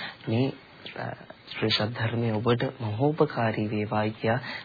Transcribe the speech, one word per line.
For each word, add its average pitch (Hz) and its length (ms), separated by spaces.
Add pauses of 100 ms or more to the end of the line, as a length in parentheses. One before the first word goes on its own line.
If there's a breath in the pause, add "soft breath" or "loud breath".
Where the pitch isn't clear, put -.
(240 loud breath)
මේ, 117 280 (420)
අ, - 120 (400)
ශ්‍රී - 240
සද්ධර්මයේ 117 600
ඔබට 120 300 (140)
මහෝපකාරී 113 920
වේවායි 107 420
කියා 113 280 (260 loud breath)